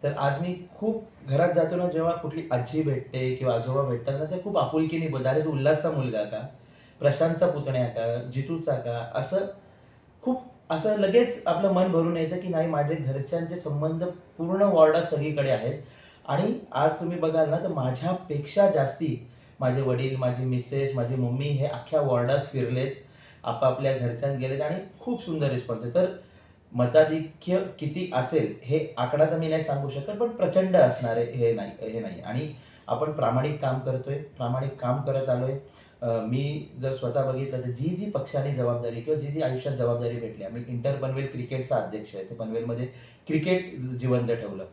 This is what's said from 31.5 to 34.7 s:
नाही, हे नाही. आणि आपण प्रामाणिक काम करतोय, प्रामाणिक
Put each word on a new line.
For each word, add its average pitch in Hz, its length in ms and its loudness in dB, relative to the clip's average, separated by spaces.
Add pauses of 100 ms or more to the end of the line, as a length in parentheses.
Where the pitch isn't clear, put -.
नाही, 107 380 -6
हे 113 100 -6
नाही. 92 200 -10
आणि 127 340 -6 (320)
आपण 120 260 -2
प्रामाणिक 131 500 0
काम 131 160 0
करतोय, 131 360 -4
प्रामाणिक 131 680 -4